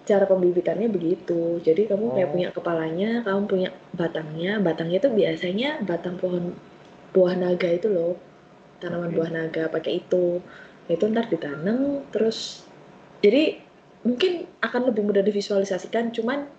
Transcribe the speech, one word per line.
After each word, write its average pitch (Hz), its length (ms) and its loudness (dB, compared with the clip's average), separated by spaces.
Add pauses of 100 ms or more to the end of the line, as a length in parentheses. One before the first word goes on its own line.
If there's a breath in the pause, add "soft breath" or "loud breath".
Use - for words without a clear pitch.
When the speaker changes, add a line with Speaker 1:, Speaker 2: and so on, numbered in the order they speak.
Speaker 1:
cara 196 200 4
pembibitannya 180 640 2
begitu. 170 720 0
Jadi, 170 280 4
kamu 220 280 0
kayak 185 140 2
Speaker 2:
Oh. 147 40 -4
Speaker 1:
punya 180 180 0
kepalanya, 165 580 -2 (180)
kamu 196 200 0
punya 185 220 0 (260)
batangnya. 165 640 -4
Batangnya 165 440 0
itu 277 80 4
biasanya 185 580 0 (140)
batang 180 320 -4
pohon 180 400 -4 (560)
buah 185 240 4
naga 180 320 0
itu 175 200 0
loh. 180 280 0 (640)
Tanaman 170 320 -6
Speaker 2:
Oke. 165 40 -6
Speaker 1:
buah 165 160 0
naga 160 360 -4
pakai 160 320 -2
itu. 180 400 0 (480 loud breath)
Itu 170 240 0
ntar 226 160 0
ditanam, 214 880 -2
terus, - 480 -2 (560)
jadi 254 400 4 (480)
mungkin 330 400 0 (160)
akan 247 240 0
lebih 214 160 0
mudah 202 160 2
divisualisasikan, 202 960 0
cuman 254 320 -2 (100)